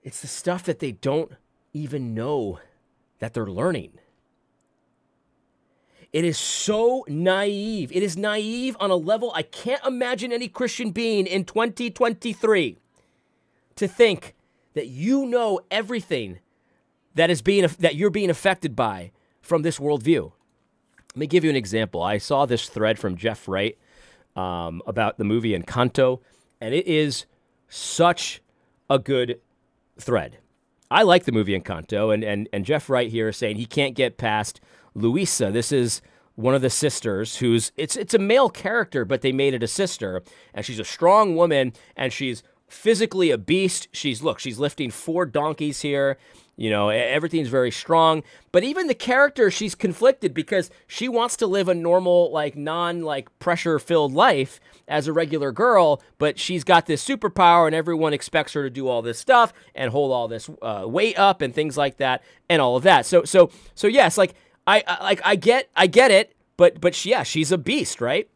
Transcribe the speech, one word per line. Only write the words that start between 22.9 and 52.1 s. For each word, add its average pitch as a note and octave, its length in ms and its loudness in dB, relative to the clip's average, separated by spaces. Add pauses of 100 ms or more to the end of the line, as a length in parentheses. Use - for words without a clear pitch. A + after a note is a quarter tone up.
from F#2 180 -6
Jeff G#2 300 -6
Wright, G2 320 -4 (560)
um, E2+ 500 -8
about G#2+ 320 -4
the G#2+ 80 -6
movie A2 320 -2
Encanto, B2+ 640 -2 (400)
and A2+ 140 -8
it F#3 140 -2
is D#3 380 -2 (420)
such - 720 -2 (480)
a C#3 80 2
good B2 420 -2 (560)
thread. F#2 420 -4 (520)
I F#3 140 6
like F3+ 180 6
the - 80 -4
movie G#2 260 0
Encanto, G2+ 560 -4
and, G#2+ 120 -2
and, G#2 280 -6
and G2+ 120 -4
Jeff C#3 260 -4
Wright B2 180 0
here A2 200 -2
is G#2 80 -6
saying G#2+ 220 -6
he A#2+ 80 -8
can't C#3 280 -2
get B2 220 -2
past G#2+ 440 -4 (320)
Luisa. A#2 600 -2
This A#2 180 -2
is B2 320 -2 (320)
one B2+ 220 0
of C3 60 0
the C3 80 0
sisters A2 640 -4
who's, A#2 400 0
it's, D#3 200 -6
it's A#3 180 -6
a A3+ 40 -4
male G#3+ 320 2
character, G3 540 -4
but B2+ 160 -4
they C#3 100 -2
made C3+ 240 0
it A#2 80 -4
a A#2 60 -4
sister, G2+ 520 -6 (320)
and - 140 -10
she's A2 140 -10
a A2 40 -6
strong F#3+ 520 2
woman, C#3+ 380 2 (220)
and B2+ 160 -4
she's B2+ 300 -8 (240)
physically F#3+ 640 0
a A#2+ 80 0
beast. F3+ 540 0
She's, B2 280 -6
look, D3+ 200 -4
she's A#2 180 -10
lifting C#3 320 -4
four E3 360 -4
donkeys D3 560 -4
here. C#3 360 0 (380)
You A2 140 -4
know, G#2 200 2
e-, G#2+ 40 0
everything's C#3+ 540 -2
very B2 220 0
strong. D#3+ 520 2 (300)
But F3+ 120 4
even E4 220 -2
the C4+ 80 2
character, B3+ 560 2
she's G#3 240 -6
conflicted G#3+ 580 2
because F3 380 -2 (160)
she - 220 -8
wants A#3 280 -2
to A3+ 100 0
live F#3+ 220 0
a F#3 60 4
normal, F3 580 4